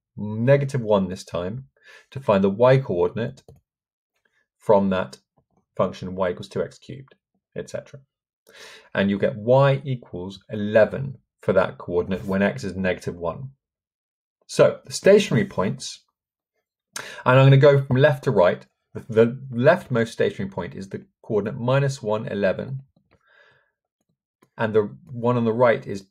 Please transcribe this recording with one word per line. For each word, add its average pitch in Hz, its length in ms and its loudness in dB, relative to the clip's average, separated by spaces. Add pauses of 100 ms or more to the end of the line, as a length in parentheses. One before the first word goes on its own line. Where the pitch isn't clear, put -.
(160)
negative 123 640 0
one 104 280 0
this 92 160 -12
time 95 400 -8 (480)
to 135 80 -12
find 98 240 2
the 101 40 2
y 123 300 4
coordinate 107 640 -4 (1120)
from 98 340 2
that 92 280 -4 (580)
function 92 380 -4
y 92 160 -2
equals 90 180 -10
two 92 140 -6
x - 160 -10
cubed, - 380 -20 (400)
et - 120 -12
cetera. - 320 -16 (920)
And 98 160 0
you 101 80 -2
get 101 180 -2
y 135 480 2
equals 98 640 -10
eleven 104 680 0 (240)
for 107 120 -2
that 92 220 0
coordinate 90 480 -4
when 95 160 -2
x 98 220 -2
is 90 140 -10
negative 92 400 -4
one. 85 340 -10 (960)
So - 400 2
the - 60 -16
stationary 185 540 4
points, - 580 -8 (1200)
and 127 120 6
I'm 135 80 8
gonna 135 100 8
go 139 260 6
from 127 140 -2
left 139 280 2
to 143 60 0
right, 95 340 2 (300)
the, 104 140 -14
the 117 320 2 (120)
leftmost 120 560 0
stationary 101 420 -4
point 90 240 -12
is 95 140 -14
the - 180 -14 (160)
coordinate 104 380 -4
minus 135 420 -2
one, 107 240 -4
eleven, 101 560 -4 (1800)
and 110 160 -4
the 104 200 0 (160)
one 120 260 -2
on 117 80 0
the 113 80 0
right 117 340 2
is 101 240 -10